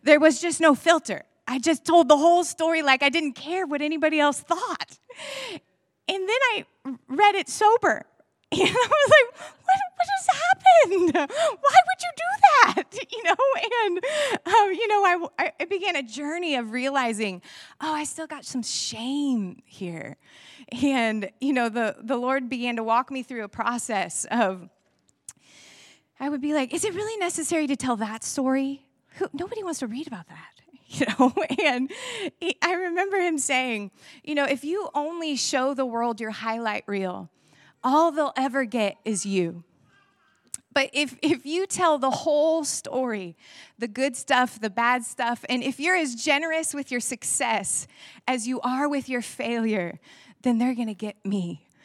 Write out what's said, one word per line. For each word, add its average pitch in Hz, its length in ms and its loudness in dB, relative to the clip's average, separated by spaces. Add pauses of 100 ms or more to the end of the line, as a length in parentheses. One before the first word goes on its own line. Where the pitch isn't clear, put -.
there 294 160 8
was 311 200 6
just 339 220 -4
no 311 140 6
filter. 311 480 0 (240)
I 254 100 -4
just 302 280 0
told 330 220 6
the 294 100 8
whole 339 260 6
story 320 400 -2
like 269 180 4
I 277 80 4
didn't 302 240 -2
care 349 320 -6
what 285 160 -4
anybody 302 380 0
else 294 220 2
thought. - 580 -6 (1080)
And 381 220 -4
then 466 100 0 (140)
I 415 120 -8 (420)
read 403 280 4
it 262 140 -4
sober, 427 560 2 (240)
<laughs> - 220 -16
and - 100 0
I 392 40 4
was 554 440 4
like, 508 320 6 (220)
"What, 784 160 4 (160)
what 698 120 -2 (100)
just 762 120 -4 (140)
happened? 622 680 6
Why 539 640 2 (100)
would 740 140 -4
you 698 140 -6
do 640 80 -6 (180)
that?" 571 500 8
<laughs> - 40 -14 (160)
You 466 120 -10
know, 339 120 2 (500)
and, 349 120 0 (480)
um, 392 280 4
you 427 140 -2
know, 381 500 2
I, 294 220 -2
I 320 60 -6
began 370 300 -4
a 277 80 -4
journey 294 520 -6
of 226 160 -4
realizing, 233 680 -2 (400)
"Oh, 311 120 -2
I 302 100 -4
still 311 240 -10
got 294 180 -14
some 254 180 -6
shame 240 1000 -4
here." 170 520 -12 (540)
And, 233 580 0 (120)
you 277 120 0
know, 240 160 0
the, 220 300 -2
the 233 160 -4
Lord 254 340 -2
began 240 260 -4
to 226 80 -4
walk 233 280 0
me 262 120 -8
through 233 200 -10
a 202 60 -10
process 214 800 -4
of, 190 400 0 (1500)
I 269 100 -4
would 285 120 -4
be 294 120 -2
like, 262 200 0
"Is 359 120 -2
it 415 80 -4
really 427 260 -6
necessary 330 480 -2
to 269 80 0
tell 254 220 -2
that 220 260 -6
story? 269 640 -2 (300)
Who, - 180 -4
nobody 403 300 -8
wants 339 160 -6
to 254 80 -6
read 240 200 -8
about 202 200 -12
that." 156 320 -20
<laughs> - 40 -20 (280)
You - 140 0 (140)
know, 254 140 6 (300)
and 262 280 0 (480)
he, 359 240 -4
I 349 100 2
remember 370 440 -2
him 349 200 0
saying, 254 540 -2 (320)
you 302 100 -8
know, 285 120 0
"If 269 180 -2
you 359 320 -4
only 311 400 -4
show 262 380 0
the 262 120 -2
world 233 340 -2
your 220 120 -8
highlight 220 560 -4
reel, 190 420 -6 (540)
all 302 280 4
they'll 285 240 -2
ever 262 300 -2
get 214 400 -2
is 214 200 -4
you." 175 380 -2 (1160)
But 269 140 0
if, 277 280 -2
if 294 240 0
you 349 220 -2
tell 339 300 2
the 262 120 0
whole 320 540 2
story, 220 720 -6 (440)
the 233 100 -6
good 254 260 -2
stuff, 254 460 0
the 220 80 -2
bad 233 340 0
stuff, 240 460 -6
and 247 120 0
if 262 160 -4
you're 349 200 0
as 285 180 -2
generous 320 580 0
with 285 160 -8
your 247 120 -4
success - 840 -4 (440)
as 247 180 -2
you 254 140 -4
are 262 260 -2
with 277 220 -4
your 247 120 -4
failure, 226 800 -4 (420)
then 240 160 2
they're 247 180 0
gonna 226 180 -6
get 208 320 -10
me. 180 420 -4 (180)